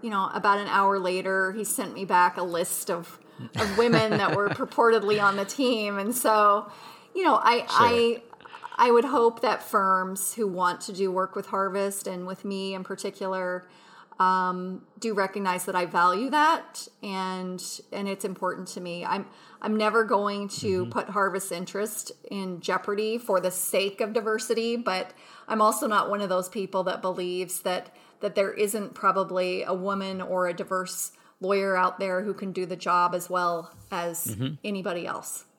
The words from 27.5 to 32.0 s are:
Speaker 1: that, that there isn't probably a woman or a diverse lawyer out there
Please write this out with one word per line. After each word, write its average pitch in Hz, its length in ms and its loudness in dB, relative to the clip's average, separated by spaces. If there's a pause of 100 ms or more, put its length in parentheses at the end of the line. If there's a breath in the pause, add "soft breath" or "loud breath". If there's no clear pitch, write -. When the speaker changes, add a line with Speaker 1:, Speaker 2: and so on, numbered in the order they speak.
Speaker 1:
that, 185 300 -4 (280 loud breath)
that 208 160 -2
there 196 160 2
isn't 208 420 -2
probably 185 680 0
a 185 100 -2
woman 190 460 -4
or 180 260 -2
a 175 80 -2
diverse 185 560 -6 (300 soft breath)
lawyer 196 360 2
out 180 220 2
there 190 240 -2